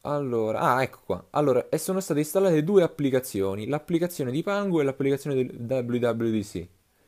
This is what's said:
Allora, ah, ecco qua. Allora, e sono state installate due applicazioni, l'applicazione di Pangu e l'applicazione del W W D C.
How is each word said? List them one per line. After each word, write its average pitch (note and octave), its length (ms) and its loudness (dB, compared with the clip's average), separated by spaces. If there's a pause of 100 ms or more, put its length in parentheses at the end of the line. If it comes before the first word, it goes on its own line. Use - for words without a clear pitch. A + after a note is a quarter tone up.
Allora, A#2+ 560 -2
ah, C3 220 4
ecco - 220 -4
qua. F#2 280 -6
Allora, C3+ 360 2
e - 100 0
sono F#3+ 220 -2
state D3+ 220 0
installate D#3+ 420 2
due F#3 200 6
applicazioni, A2 840 -2
l'applicazione D3+ 640 -2
di D3+ 120 -2
Pangu G3 360 0
e C#3+ 60 2
l'applicazione C#3 500 -2
del B2+ 240 -2
W A#2+ 380 -2
W A#2 340 0
D G#2+ 100 0
C. F2 260 -10 (400)